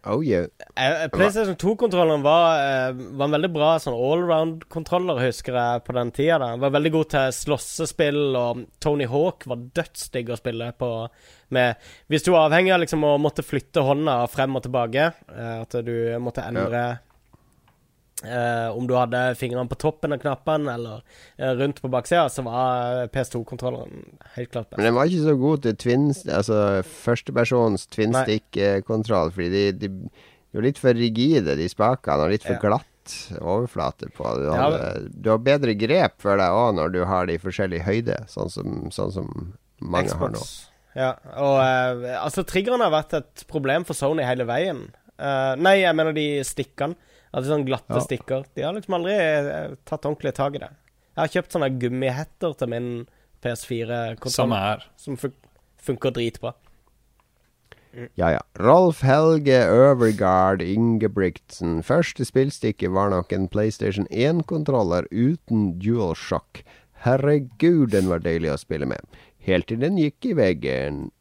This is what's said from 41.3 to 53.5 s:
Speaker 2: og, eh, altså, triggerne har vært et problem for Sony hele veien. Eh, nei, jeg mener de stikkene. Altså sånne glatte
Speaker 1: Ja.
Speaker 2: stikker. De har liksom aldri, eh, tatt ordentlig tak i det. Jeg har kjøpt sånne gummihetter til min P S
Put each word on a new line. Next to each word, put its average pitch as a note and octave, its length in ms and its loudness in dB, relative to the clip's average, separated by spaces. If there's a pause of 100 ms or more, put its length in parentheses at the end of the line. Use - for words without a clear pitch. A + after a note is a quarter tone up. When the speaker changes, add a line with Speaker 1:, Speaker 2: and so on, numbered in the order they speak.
Speaker 2:
og, C#3 260 2
eh, B2+ 580 0
altså, D3+ 240 -4
triggerne A#3+ 380 0
har D#3 220 2
vært - 100 -8
et - 340 -6
problem D3 380 -2
for D#3+ 80 -6
Sony D3 300 0
hele B2+ 200 0
veien. B2+ 460 -4 (300)
Eh, C3+ 360 -2
nei, F#3+ 260 6
jeg F3 140 4
mener D#3+ 180 2
de D3 300 -2
stikkene. C#3+ 520 -6 (380)
Altså C3 180 -2
sånne D3 160 0
glatte C3 220 -4
Speaker 1:
Ja. A#2 100 0
Speaker 2:
stikker. C3+ 460 -4 (100)
De C3+ 80 -8
har D#3+ 100 -4
liksom G3 220 -6
aldri, F3 160 -2
eh, D3+ 640 0 (100)
tatt - 200 -8
ordentlig C#3+ 280 -4
tak C#3+ 220 -2
i - 40 -10
det. - 100 -14 (460)
Jeg - 20 -6
har D#3 100 0
kjøpt - 240 -4
sånne C3+ 280 0
gummihetter C3 800 -4
til B2+ 100 -4
min A#2+ 400 -8 (340)
P B2 80 -4
S A#2 160 -8